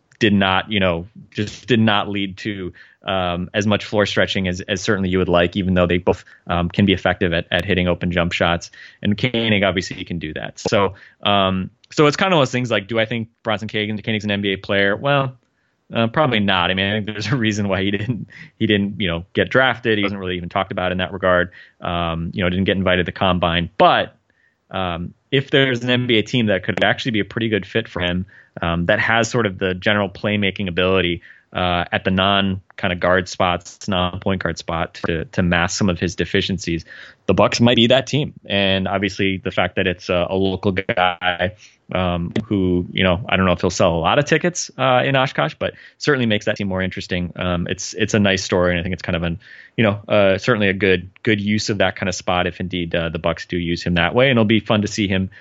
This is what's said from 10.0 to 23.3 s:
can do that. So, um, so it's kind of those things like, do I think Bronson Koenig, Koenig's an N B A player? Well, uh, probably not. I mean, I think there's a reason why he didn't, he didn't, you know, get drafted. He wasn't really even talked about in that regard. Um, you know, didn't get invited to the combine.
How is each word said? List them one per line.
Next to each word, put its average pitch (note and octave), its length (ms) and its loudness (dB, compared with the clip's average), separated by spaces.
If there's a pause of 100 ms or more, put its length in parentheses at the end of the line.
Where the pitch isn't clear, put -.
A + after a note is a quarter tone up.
can E2+ 160 -8
do D#2 140 -8
that. G#1+ 240 -12
So, F#2+ 360 0 (280)
um, F#2+ 480 0 (200)
so D3+ 160 4
it's C#3+ 100 2
kind F#3+ 160 0
of E3+ 60 4
those B2+ 140 2
things B2 180 -2
like, G#2 160 -2
do A2+ 120 -4
I A2 60 2
think A2+ 240 -6 (140)
Bronson G#2+ 260 -4
Koenig, G#2+ 340 -4
Koenig's G#2+ 220 -4
an G#2 60 -2
N G2+ 100 0
B G2+ 140 -2
A - 20 -2
player? G2+ 400 0
Well, C3+ 400 0 (560)
uh, A2+ 140 0
probably B2 340 0
not. F#2+ 300 2
I F#2+ 40 0
mean, F#2+ 120 0
I G2 60 -2
think G#2+ 140 -4
there's G#2 200 -8
a A2+ 100 0
reason G#2+ 320 0
why F#2+ 140 0
he G2 80 0
didn't, G#2 380 -4 (300)
he A2+ 80 0
didn't, G2+ 340 0
you F#2+ 80 -2
know, E2+ 260 -4
get F#2+ 160 0
drafted. A#2+ 480 2
He G2+ 60 0
wasn't G2 160 -4
really F#2 180 -4
even F2 100 -8
talked F#2+ 240 -2
about F#2 200 -2
in F#2 60 -2
that F#2 140 -2
regard. F2+ 400 2 (300)
Um, E2+ 500 -4
you G2 100 -4
know, F2+ 60 2
didn't F2+ 160 0
get F#2+ 140 2
invited F2+ 260 2
to - 80 -4
the - 60 -12
combine. F2 580 2